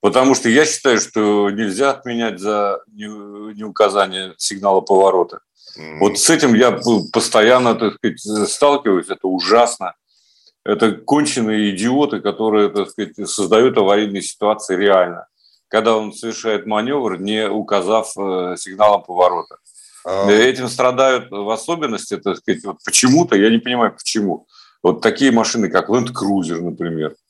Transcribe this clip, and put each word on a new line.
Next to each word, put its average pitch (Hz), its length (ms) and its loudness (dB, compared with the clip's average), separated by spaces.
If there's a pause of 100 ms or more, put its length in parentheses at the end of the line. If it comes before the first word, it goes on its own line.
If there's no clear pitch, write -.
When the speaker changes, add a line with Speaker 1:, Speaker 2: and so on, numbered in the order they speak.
Speaker 1:
Потому 127 340 4
что - 140 -2
я 151 160 4
считаю, 135 340 0
что 104 500 0
нельзя 107 420 -2
отменять 117 480 -6
за 101 420 -2 (100)
не-, 107 160 -16 (480)
неуказание 98 840 0
сигнала 98 440 0
поворота. 95 580 2 (380)
Speaker 2:
Мгм. 78 220 -16
Speaker 1:
Вот 101 200 0
с - 100 0
этим 151 240 4
я 117 200 4
п-, - 80 -8 (300)
постоянно, 117 640 4
так 107 200 -2
сказать, - 240 -6 (300)
сталкиваюсь. 139 600 0
Это 95 180 -8
ужасно. 92 680 0 (680)
Это 107 280 0
конченые 110 840 0
идиоты, 123 460 0
которые, 104 480 0
так 101 200 -4
сказать, 101 240 -10 (140)
создают 110 520 2
аварийные 101 440 0
ситуации 107 520 -2
реально. 90 520 2 (400)
Когда 110 300 2
он 107 160 -6
совершает 110 540 -6
манёвр, 110 520 -4
не 107 300 -4
указав, 104 680 -2
э, 92 400 -6
сигналом 98 460 2
поворота. 90 540 0 (480)
Speaker 2:
А. 95 240 -2
Speaker 1:
Этим 127 400 4
страдают 127 600 0
в 101 180 -6
особенности, 113 680 -6
так 92 200 -4
сказать, - 280 -6
вот 95 200 -12
почему-то, 135 500 2
я 101 140 4
не 117 100 4
понимаю, 120 340 -2
почему. - 540 -6 (360)
Вот - 180 2
такие 139 300 2
машины, 113 380 0
как 92 200 0
Land 120 240 0
Cruiser, 85 480 -4
например. 80 540 -6 (140)